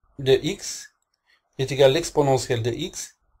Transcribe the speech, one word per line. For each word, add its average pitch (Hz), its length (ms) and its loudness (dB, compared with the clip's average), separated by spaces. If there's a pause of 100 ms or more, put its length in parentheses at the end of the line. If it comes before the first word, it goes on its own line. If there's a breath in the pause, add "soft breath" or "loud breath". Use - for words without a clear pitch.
(200)
de 131 140 2 (100)
x - 460 -10 (680)
est 135 140 -4
égal 135 200 6
à - 20 0
l'exponentielle 135 680 0
de 117 100 -2
x - 440 -10 (240)